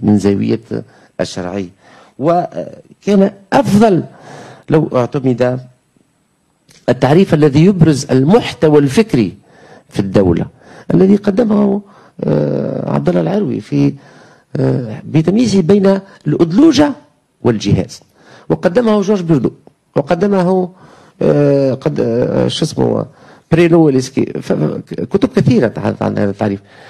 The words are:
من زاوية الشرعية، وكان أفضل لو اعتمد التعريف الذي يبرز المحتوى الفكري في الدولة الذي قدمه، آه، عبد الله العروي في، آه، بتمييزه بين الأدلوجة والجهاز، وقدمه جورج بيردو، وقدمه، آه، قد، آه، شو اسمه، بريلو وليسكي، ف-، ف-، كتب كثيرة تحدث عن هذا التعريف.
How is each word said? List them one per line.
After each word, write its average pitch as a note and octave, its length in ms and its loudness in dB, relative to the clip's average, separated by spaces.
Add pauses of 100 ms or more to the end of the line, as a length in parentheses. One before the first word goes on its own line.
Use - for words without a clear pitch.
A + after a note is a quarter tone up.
من G#2 160 2
زاوية G#2 420 -2 (600)
الشرعية، F2+ 480 -8 (500)
وكان F3+ 1120 -2 (200)
أفضل G3+ 520 2 (640)
لو D3+ 240 0
اعتمد B2+ 680 -2 (1300)
التعريف D3 460 2
الذي D3+ 300 4
يبرز D#3+ 460 2
المحتوى D3+ 680 2
الفكري C#3 580 0 (540)
في - 100 -4
الدولة F#2+ 460 0 (480)
الذي F#3+ 220 4
قدمه، G#3 680 -2 (420)
آه، - 680 -4
عبد C#3+ 160 -2
الله F3 120 0
العروي D#3+ 400 -4
في، C#3+ 340 -2 (640)
آه، C3 480 -4
بتمييزه F#3+ 580 0
بين G3 380 2 (260)
الأدلوجة B3+ 680 2 (500)
والجهاز، G2+ 580 -2 (480)
وقدمه G3+ 540 0
جورج F#3+ 200 -2
بيردو، D3+ 280 0 (460)
وقدمه، F3+ 760 0 (500)
آه، C#3+ 520 2
قد، C#3+ 260 -4
آه، A#2+ 480 -2
شو - 160 -4
اسمه، A2+ 420 -2 (460)
بريلو E3+ 300 4
وليسكي، C3 420 0
ف-، - 280 -8
ف-، - 420 -6
كتب - 340 -2
كثيرة F#3+ 400 2
تحدث G2+ 340 -6
عن G#2 160 -4
هذا G2+ 120 -2
التعريف. G2 300 -4 (300)